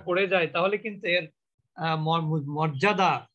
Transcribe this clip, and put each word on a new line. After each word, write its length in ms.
পড়ে 220
যাই, 220
তাহলে 300
কিন্তু 280
এর, 220
আহ, 220
ম-, 500
মর্যাদা, 880